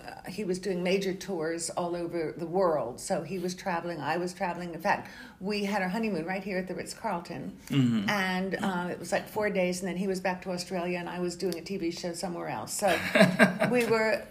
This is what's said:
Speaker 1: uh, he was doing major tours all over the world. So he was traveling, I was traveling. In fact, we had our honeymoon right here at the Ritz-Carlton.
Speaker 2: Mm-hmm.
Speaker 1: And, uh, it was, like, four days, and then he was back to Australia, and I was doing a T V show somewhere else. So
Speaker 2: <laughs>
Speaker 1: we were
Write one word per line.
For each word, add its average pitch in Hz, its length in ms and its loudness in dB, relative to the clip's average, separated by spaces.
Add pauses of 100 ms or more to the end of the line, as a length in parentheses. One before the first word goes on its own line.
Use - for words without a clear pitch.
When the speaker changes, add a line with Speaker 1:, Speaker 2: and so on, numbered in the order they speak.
(260)
Speaker 1:
uh, - 40 -10
he 208 140 -4
was 180 140 0
doing 180 240 -2
major 190 320 2
tours 170 560 -4
all 175 260 -2
over 170 400 -2
the 151 80 -4
world. 160 560 2
So 165 220 0
he 185 160 -6
was 180 160 -2
traveling, 170 480 -4
I 156 160 0
was 180 160 -2
traveling. 175 400 -4
In 143 80 -8
fact, - 260 2 (320)
we 202 240 -2
had 202 160 2
our 185 80 0
honeymoon 190 380 0
right 190 180 -4
here 196 140 -2
at 185 100 -4
the 180 60 -4
Ritz-Carlton. - 840 -6 (140)
Speaker 2:
Mm-hmm. 120 400 4
Speaker 1:
And, 185 520 2
uh, 180 280 0
it - 80 -4
was, - 140 -6
like, 185 140 0
four 208 220 0
days, 180 320 2
and 196 80 -4
then 170 80 -2
he 196 100 0
was 190 140 0
back 180 220 -2
to 190 80 -6
Australia, 180 480 -2
and 170 100 -6
I 175 120 -4
was 175 160 -2
doing 180 200 -2
a 160 60 -10
T 190 160 -6
V 170 120 -2
show 170 220 -6
somewhere 170 360 -4
else. 117 260 -6
So 180 240 4 (360)
Speaker 2:
<laughs> 208 380 6
Speaker 1:
we 240 140 4
were 220 440 4